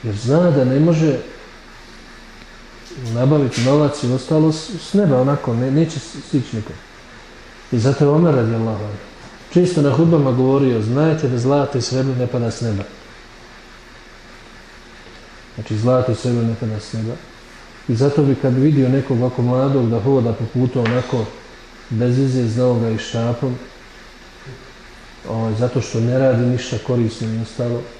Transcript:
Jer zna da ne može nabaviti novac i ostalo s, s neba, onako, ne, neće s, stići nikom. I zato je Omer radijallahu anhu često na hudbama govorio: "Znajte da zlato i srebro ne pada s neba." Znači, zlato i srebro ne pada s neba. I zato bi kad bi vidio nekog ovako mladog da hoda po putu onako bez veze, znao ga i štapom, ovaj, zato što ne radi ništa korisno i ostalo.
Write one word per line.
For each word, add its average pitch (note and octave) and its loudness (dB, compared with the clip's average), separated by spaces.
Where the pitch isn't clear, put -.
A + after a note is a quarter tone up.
Jer G#2+ -6
zna D3+ 2
da C#3 2
ne C3 2
može D#3 2
nabaviti B2+ 2
novac C#3+ 2
i B2 0
ostalo D#3 2
s, - -8
s - -4
neba, E3+ 4
onako, C3+ 0
ne, B2+ 0
neće D#3 0
s, - -14
stići B2+ -4
nikom. G#2+ -8
I B2+ 0
zato C3 2
je C#3+ 4
Omer D#3+ 4
radijallahu A2+ 0
anhu G2+ -12
često F3 2
na C#3+ 4
hudbama D3 2
govorio: B2+ 2
"Znajte D3+ 0
da B2 -2
zlato C3+ 0
i A#2 -2
srebro C3 -2
ne B2 -2
pada A#2 -2
s - -12
neba." G#2 -4
Znači, G#2+ -6
zlato B2+ 2
i - 0
srebro A#2+ 0
ne A2+ 0
pada A2 -4
s - -14
neba. A2+ -6
I B2 2
zato C#3+ 2
bi C#3 4
kad C3 0
bi B2+ 0
vidio C#3 4
nekog B2+ 0
ovako B2 -2
mladog B2+ 0
da A2+ 0
hoda A#2+ 2
po A2 -6
putu B2+ 0
onako A#2+ -2
bez B2 0
veze, C3 0
znao B2 2
ga A2+ 0
i A2 -2
štapom, A#2+ -4
ovaj, A2+ -4
zato B2 0
što A2+ -4
ne B2 2
radi B2 4
ništa B2 -2
korisno A#2 -2
i A2 -4
ostalo. A#2 -6